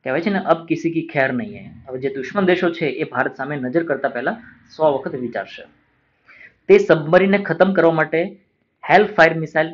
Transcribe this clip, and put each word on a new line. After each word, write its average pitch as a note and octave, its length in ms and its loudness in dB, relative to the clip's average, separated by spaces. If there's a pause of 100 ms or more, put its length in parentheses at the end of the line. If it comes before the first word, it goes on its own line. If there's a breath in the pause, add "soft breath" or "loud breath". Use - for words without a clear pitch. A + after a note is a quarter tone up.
કહેવાય C3+ 160 -2
છે G3+ 100 -2
ને, G3 80 0
"અબ E3 280 0
કિસી D#3+ 240 -2
કી D#3+ 160 -4
ખેર C3 260 0
નહીં G#2+ 200 -6
હૈ." G2 180 -18 (180)
હવે C3 100 -10
જે C3+ 160 -6
દુશ્મન F3+ 320 -2
દેશો F3+ 240 2
છે E3 160 -6
એ - 180 -4
ભારત C3 300 -4
સામે C#3+ 220 -8
નજર C3+ 280 -2
કરતા C#3 240 -2
પહેલા B2+ 340 -6 (340 loud breath)
સો D3+ 220 2
વખત - 160 -8
વિચારશે. A#2 480 -8 (1040 loud breath)
તે G3 100 8
સબમરીનને F3+ 600 4
ખતમ F#3+ 340 0
કરવા E3 200 4
માટે D#3+ 500 -2 (480)
હેલફાયર E3 480 4
મિસાઇલ D#3+ 360 -2